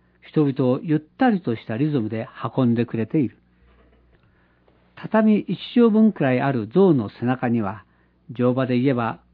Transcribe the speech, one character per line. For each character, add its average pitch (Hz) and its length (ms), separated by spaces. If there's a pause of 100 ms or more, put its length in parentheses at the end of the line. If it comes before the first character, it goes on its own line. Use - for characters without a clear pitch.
(220)
人 151 240
々 131 260
を 139 100
ゆ 156 160
っ - 20
た 254 300
り 196 120
と 117 140
し - 100
た 110 120
リ 151 120
ズ 143 100
ム 107 100
で 113 180 (280)
運 127 160
ん - 40
で 117 100
く - 120
れ 110 80
て 160 140
い 117 80
る。 - 100 (1600)
畳 214 440
一 - 180 (180)
畳 233 160
分 214 200
く - 120
ら 131 100
い 127 80
あ 139 100
る 110 160
象 175 260
の 104 160
背 - 160
中 127 240
に 117 120
は、 101 220 (480)
乗 123 200
馬 131 140
で 123 140
言 135 120
え - 20
ば 117 260 (140)